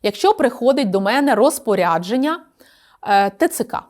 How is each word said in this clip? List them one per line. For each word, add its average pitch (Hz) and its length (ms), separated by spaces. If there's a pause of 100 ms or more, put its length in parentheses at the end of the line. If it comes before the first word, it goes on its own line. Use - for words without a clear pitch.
Якщо 359 320
приходить 262 560
до 196 100
мене 254 340
розпорядження, 208 1040 (640)
е, 202 280
Т 330 180
Ц - 160
К - 260